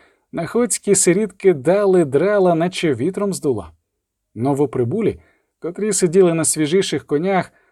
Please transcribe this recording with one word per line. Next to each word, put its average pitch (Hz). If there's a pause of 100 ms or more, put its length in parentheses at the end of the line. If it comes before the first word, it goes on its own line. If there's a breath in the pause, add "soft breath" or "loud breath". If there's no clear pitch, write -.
(360 soft breath)
находські 202
сирітки 190
дали 185
драла, 180
наче 170
вітром 190
здуло. 113 (680)
Новоприбулі, 135 (400 soft breath)
котрі 196
сиділи 175
на 160
свіжіших 156
конях, 180 (200)